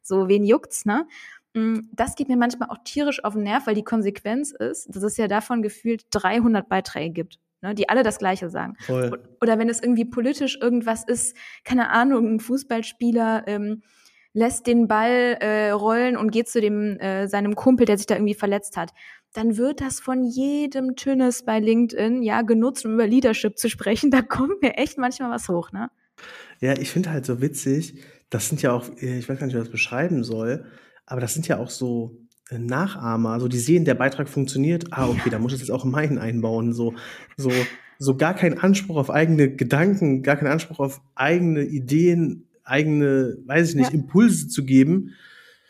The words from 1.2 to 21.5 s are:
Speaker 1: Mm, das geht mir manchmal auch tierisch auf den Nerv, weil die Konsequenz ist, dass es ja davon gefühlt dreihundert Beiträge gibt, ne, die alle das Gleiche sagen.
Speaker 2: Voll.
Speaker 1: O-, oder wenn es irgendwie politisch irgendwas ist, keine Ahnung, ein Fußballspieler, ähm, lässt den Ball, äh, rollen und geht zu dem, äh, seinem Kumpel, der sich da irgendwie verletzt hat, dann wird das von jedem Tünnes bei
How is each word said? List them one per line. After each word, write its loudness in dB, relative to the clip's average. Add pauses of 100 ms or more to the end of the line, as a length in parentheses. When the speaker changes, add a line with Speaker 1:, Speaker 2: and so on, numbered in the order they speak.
Speaker 1:
Mm, 0 (120)
das -4
geht -6
mir 2
manchmal -2
auch -12
tierisch -2
auf -4
den -2
Nerv, -2
weil 0
die -2
Konsequenz -4
ist, -8
dass -6
es -4
ja 0
davon -2
gefühlt -4
dreihundert 0
Beiträge -4
gibt, -10 (220)
ne, -6
die -2
alle 4
das 0
Gleiche -2
sagen. -8
Speaker 2:
Voll. -2
Speaker 1:
O-, -12
oder 4
wenn 2
es -2
irgendwie 2
politisch -2
irgendwas 0
ist, -2 (280)
keine 0
Ahnung, 2
ein 0
Fußballspieler, -2
ähm, -4 (520)
lässt 0
den 4
Ball, 2
äh, 0
rollen 0
und 0
geht 0
zu 0
dem, 0
äh, -2
seinem 0
Kumpel, 4
der 4
sich -6
da 0
irgendwie 0
verletzt -4
hat, -8 (420)
dann 0
wird -2
das -6
von -2
jedem -2
Tünnes 0
bei 0